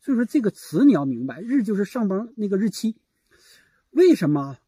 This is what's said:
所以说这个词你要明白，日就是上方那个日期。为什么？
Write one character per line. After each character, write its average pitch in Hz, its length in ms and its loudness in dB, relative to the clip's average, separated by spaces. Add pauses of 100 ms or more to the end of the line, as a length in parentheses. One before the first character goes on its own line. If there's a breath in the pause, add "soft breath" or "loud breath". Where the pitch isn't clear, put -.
所 269 120 -4
以 226 40 2
说 240 80 0
这 285 160 -2
个 208 100 -2
词 - 340 -2
你 285 60 8
要 143 140 2
明 127 200 -4
白， 143 160 -12
日 240 220 0
就 202 120 -2
是 202 100 -2
上 220 240 -4
方 208 260 -4
那 208 140 -6
个 196 80 -2
日 208 120 0
期。 - 280 -6 (920 soft breath)
为 349 240 4
什 175 160 0
么？ 139 280 -4 (100)